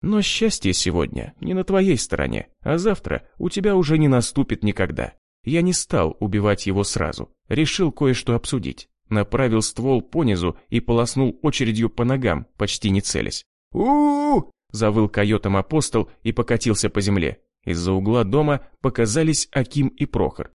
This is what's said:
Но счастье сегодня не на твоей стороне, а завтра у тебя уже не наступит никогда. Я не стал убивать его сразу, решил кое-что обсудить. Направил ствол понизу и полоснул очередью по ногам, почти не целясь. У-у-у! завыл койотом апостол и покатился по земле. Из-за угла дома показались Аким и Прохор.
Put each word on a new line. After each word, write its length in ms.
Но 200
счастье 520
сегодня 640
не 140
на 100
твоей 340
стороне, 520
а 160
завтра 500
у 120
тебя 260
уже 220
не 100
наступит 560
никогда. 500
Я 180
не 120
стал 460
убивать 480
его 160
сразу, 480
решил 440
кое-что 440
обсудить. 540
Направил 520
ствол 400
понизу 560
и 120
полоснул 600
очередью 480
по 140
ногам, 440
почти 320
не 120
целясь. 440
У-у-у! 800
завыл 360
койотом 480
апостол 540
и 80
покатился 580
по 120
земле. 380
Из-за 280
угла 300
дома 440
показались 680
Аким 360
и 180
Прохор. 520